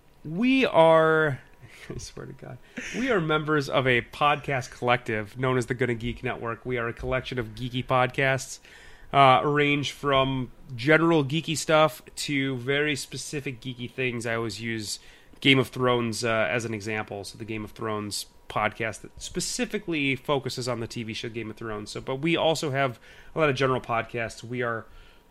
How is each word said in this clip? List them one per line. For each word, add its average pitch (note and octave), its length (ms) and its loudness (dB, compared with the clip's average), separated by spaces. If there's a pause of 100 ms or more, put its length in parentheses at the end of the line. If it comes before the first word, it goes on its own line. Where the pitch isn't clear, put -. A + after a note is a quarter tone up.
(240)
we A#3+ 420 2
are, D#3+ 760 6 (260)
<laughs> - 280 -18
I - 40 -10
swear - 300 -12
to - 60 -16
God, - 240 -16 (400)
we B3+ 140 0
are G3+ 100 4
members D#3 480 2
of B2+ 180 2
a A#2+ 140 4
podcast C#3+ 680 0
collective A#2 680 0
known B2+ 200 2
as A#2+ 100 2
the B2+ 60 -2
Gonna A#2+ 220 0
Geek A2+ 280 -6
Network. A#2 420 -6
We B2 120 -2
are A#2 100 -2
a A#2 60 -4
collection B2+ 460 -4
of A2 160 -6
geeky B2 300 -4
podcasts, C3 760 0 (520)
uh, C3+ 340 8
range D3 460 2
from C3+ 600 0 (240)
general D#3 500 4
geeky D#3 320 -2
stuff D#3 440 2 (140)
to C3+ 420 -2
very C#3 380 -2
specific C3+ 640 -10
geeky A#2+ 320 -10
things. A#2+ 340 -4
I A#2 100 -2
always A2+ 260 -6
use A2+ 380 -6 (420)
Game C3+ 180 8
of A#2+ 80 2
Thrones, A#2+ 560 0
uh, A2+ 260 2
as A2+ 140 -2
an A2+ 100 -6
example. G#2+ 520 -8
So - 120 -16
the A2+ 60 -14
Game G#2+ 220 -8
of G2+ 60 -14
Thrones G#2+ 560 -6 (200)
podcast A2 540 -2
that - 100 -16 (100)
specifically E3+ 920 -2
focuses C3 540 -4
on A#2+ 100 -4
the A2+ 80 -6
T A#2+ 160 -8
V A2 100 -8
show B2 160 -8
Game A2 200 -8
of G#2+ 80 -14
Thrones. G#2+ 340 -8
So, - 80 -10
but C3 180 -6
we D#3+ 200 2
also D3+ 340 2
have C3+ 280 0 (360)
a D#3 40 -2
lot D#3 100 4
of C3 60 0
general C3 260 2
podcasts. A2+ 600 -4
We B2 180 -6
are A#2 240 -2 (460)